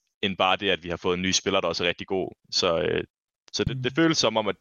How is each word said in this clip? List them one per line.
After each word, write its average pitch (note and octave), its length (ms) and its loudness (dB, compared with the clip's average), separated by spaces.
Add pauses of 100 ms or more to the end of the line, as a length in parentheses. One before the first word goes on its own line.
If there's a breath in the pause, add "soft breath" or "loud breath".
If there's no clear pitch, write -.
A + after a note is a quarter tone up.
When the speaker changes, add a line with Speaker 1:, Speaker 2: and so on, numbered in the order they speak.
(220)
Speaker 1:
end G2 160 -4
bare F#2 180 4
det, G2 140 -2
at E2+ 140 0
vi F2 60 -10
har E2+ 80 -4
fået F2+ 200 -2
en F2+ 40 -4
ny F#2 100 0
spiller, F#2+ 300 0
der F2 60 -2
også E2+ 160 -2
er F2 40 2
rigtig F2 200 -4
god. F#2 240 -2 (200)
Så, E2+ 300 0
øh, E2 220 0 (500)
så G#2+ 100 0
det, C3 200 -4
det B2 80 -2
Speaker 2:
Mm. C3+ 40 -8
Speaker 1:
føles E3 220 2
som A2 200 2
om, G#2+ 100 0
at F#2+ 140 -2